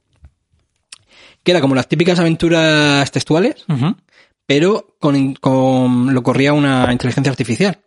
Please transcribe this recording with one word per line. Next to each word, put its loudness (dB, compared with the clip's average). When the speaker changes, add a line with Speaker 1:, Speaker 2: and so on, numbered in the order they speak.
Speaker 1:
que 0
era 2
como 2
las -2
típicas 0
aventuras 0
textuales, -2
Speaker 2:
Ujú. -2
Speaker 1:
pero -2
con, 0
con, 0
lo 0
corría 0
una 0
inteligencia -2
artificial. -4